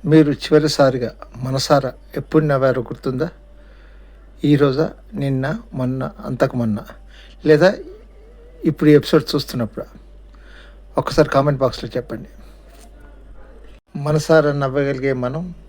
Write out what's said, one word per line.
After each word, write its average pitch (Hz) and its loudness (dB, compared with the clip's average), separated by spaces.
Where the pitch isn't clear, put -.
మీరు 147 6
చివరిసారిగా 139 0
మనసారా 131 0
ఎప్పుడు 156 0
నవ్వారో 131 0
గుర్తుందా? 131 -6
ఈ 143 4
రోజా, 143 0
నిన్న, 139 -4
మొన్న, 131 -6
అంతకు 135 -2
మొన్న, 110 -2
లేదా 156 6
ఇప్పుడు 151 2
ఈ 151 8
ఎపిసోడ్ 147 4
చూస్తున్నప్పుడా? 123 -6
ఒక్కసారి 147 0
కామెంట్ 139 2
బాక్స్లో 123 -4
చెప్పండి. - -10
మనసారా 151 2
నవ్వగలిగే 135 -2
మనం 143 -6